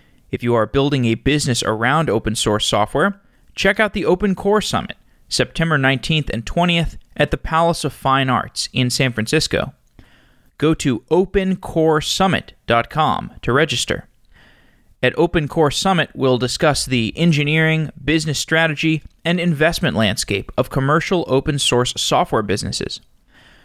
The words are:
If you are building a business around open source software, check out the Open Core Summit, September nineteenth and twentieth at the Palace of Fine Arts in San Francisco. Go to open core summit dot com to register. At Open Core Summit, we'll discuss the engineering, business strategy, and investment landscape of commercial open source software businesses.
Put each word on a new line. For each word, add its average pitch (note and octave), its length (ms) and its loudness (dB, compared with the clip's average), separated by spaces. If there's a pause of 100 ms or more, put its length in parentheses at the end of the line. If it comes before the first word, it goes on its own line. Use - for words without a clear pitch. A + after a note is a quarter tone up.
(300)
If - 120 -6
you A#2+ 120 0
are A2 100 2
building C#3 400 0
a A2+ 100 2
business C3+ 480 0
around B2 460 0
open A2 280 0
source G#2+ 300 0
software, C#3 540 0 (340)
check - 240 0
out G#3+ 140 0
the F3+ 140 -4
Open F#3 280 2
Core G3+ 280 0
Summit, - 340 -4 (320)
September D#3+ 480 0
nineteenth C3+ 540 0
and A#2 160 -6
twentieth E3+ 500 0 (220)
at D3 140 0
the - 40 0
Palace E3 480 0
of C#3+ 80 -4
Fine C3+ 380 0
Arts - 420 -4
in B2+ 160 0
San B2+ 240 0
Francisco. - 600 -2 (840)
Go D#3 160 2
to C#3 380 -2
open F#3+ 460 2
core D#3+ 440 0
summit - 540 -2 (120)
dot A#2 220 2
com C#3+ 440 -2 (100)
to A#2 100 -2
register. - 560 -2 (960)
At B2+ 140 0
Open E3 300 2
Core D3 240 2
Summit, F#3 420 0
we'll C3 240 2
discuss C#3+ 480 0
the B2 300 0
engineering, D#3+ 720 2 (140)
business D3+ 340 0
strategy, D#3+ 640 0 (220)
and F3 160 0
investment D#3+ 560 0
landscape G2+ 600 -2
of B2+ 140 0
commercial D#3 560 0
open C#3 320 0
source B2+ 380 2
software C#3+ 460 0
businesses. - 580 -4 (640)